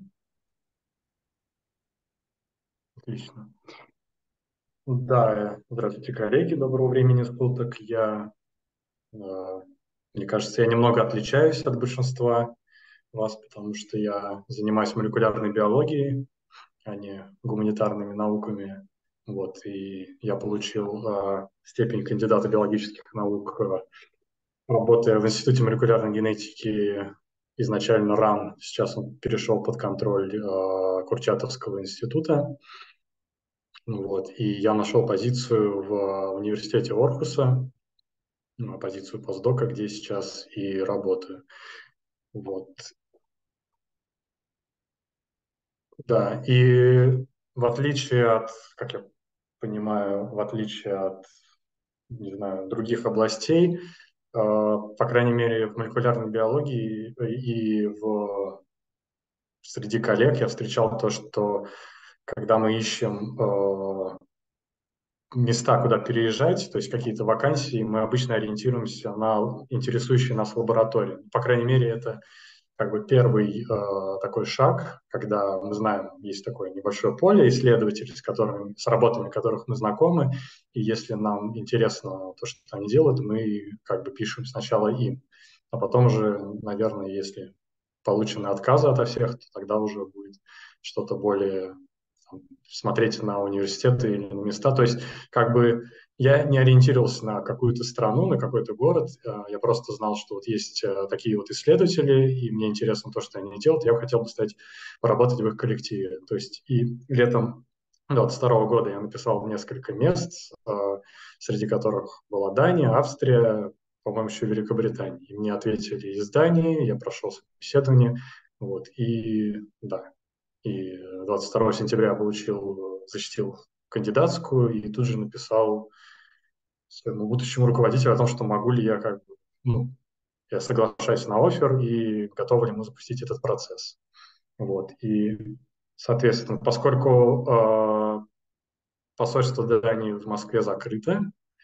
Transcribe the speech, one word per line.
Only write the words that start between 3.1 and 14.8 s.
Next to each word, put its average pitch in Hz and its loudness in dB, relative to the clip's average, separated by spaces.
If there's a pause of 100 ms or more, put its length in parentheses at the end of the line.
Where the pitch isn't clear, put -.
Да, 117 0
э, - -20
здравствуйте, 113 -6
коллеги, 143 0
доброго 131 0
времени 127 4
суток. 123 -4
Я, 107 -4 (840)
э, 113 -18 (1000)
мне 101 -8
кажется, 107 -2
я 113 4
немного 117 4
отличаюсь 139 2
от 127 -2
большинства 120 0 (580)
вас, 107 -4
потому 104 -12
что - -10
я 101 -6
занимаюсь 107 0